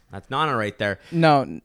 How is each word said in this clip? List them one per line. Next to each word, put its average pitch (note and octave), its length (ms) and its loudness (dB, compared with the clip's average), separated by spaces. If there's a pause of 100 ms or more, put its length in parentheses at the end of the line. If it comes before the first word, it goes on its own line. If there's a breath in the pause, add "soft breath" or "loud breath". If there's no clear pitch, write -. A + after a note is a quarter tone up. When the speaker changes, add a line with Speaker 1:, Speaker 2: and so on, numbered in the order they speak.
(120)
Speaker 1:
that's F#2+ 180 -16
Nana C#3+ 260 -2
right G#2+ 220 -4
there." G2+ 220 -4 (120)
Speaker 2:
No, D3 540 2